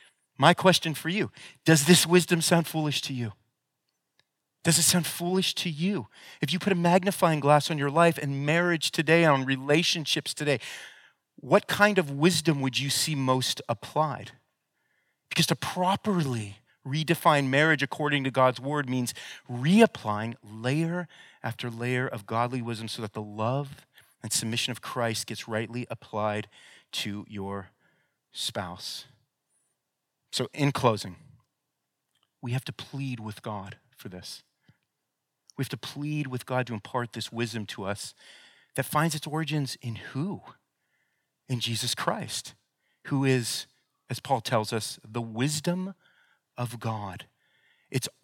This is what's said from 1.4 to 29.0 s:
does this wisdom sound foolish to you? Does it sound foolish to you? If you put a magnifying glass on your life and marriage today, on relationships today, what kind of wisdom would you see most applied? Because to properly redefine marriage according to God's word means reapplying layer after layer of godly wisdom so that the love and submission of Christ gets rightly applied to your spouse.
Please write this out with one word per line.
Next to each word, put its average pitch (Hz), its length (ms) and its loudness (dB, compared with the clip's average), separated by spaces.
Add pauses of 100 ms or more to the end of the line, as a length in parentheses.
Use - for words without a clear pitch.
does 151 220 6
this 180 200 8
wisdom 170 360 4
sound 170 240 4
foolish 151 360 -2
to 139 120 -8
you? 117 180 -4 (1300)
Does 170 140 4
it 165 60 2
sound 170 240 4
foolish 180 480 -2
to - 160 -4
you? 160 380 -2 (340)
If 135 100 0
you 180 60 0
put 196 160 2
a - 20 4
magnifying 175 640 4
glass 143 300 6
on 160 80 -2
your 143 100 0
life 165 300 6
and 139 260 -2
marriage 165 460 2
today, 165 340 6
on 135 220 6
relationships 147 880 0
today, 147 260 0 (760)
what 151 300 2
kind 208 300 4
of 156 140 0
wisdom 151 500 2
would 131 180 -2
you 139 120 -2
see - 240 0
most 131 520 0
applied? 120 680 -4 (1000)
Because - 160 2
to 160 100 0
properly 170 1000 -2 (280)
redefine 151 640 2
marriage 147 340 4
according 147 420 0
to 135 60 -2
God's 127 300 4
word 139 300 -4
means 127 240 -2 (360)
reapplying 120 920 4
layer 151 680 -2 (340)
after 117 280 -8
layer 123 360 -2
of 107 200 -10
godly 120 340 -2
wisdom 113 280 -6
so - 120 -10
that 107 140 -8
the 110 80 -8
love 113 640 -4 (340)
and 107 120 -8
submission 117 400 -2
of - 100 -12
Christ 117 460 -4
gets - 180 -10
rightly 117 420 -6
applied 107 600 -4 (420)
to 101 380 -8
your 98 420 -10 (600)
spouse. - 720 -8 (1300)